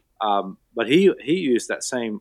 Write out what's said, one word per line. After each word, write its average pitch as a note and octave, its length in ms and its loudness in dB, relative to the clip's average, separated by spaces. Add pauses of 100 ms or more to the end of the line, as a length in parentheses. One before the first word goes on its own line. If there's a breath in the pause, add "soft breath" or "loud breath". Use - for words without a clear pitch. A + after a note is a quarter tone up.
(200)
Um, G2+ 380 -2 (160)
but A2+ 140 -2
he, F3+ 240 6 (100)
he C#3+ 120 0
used C3+ 340 0
that - 160 -6
same A2+ 360 -4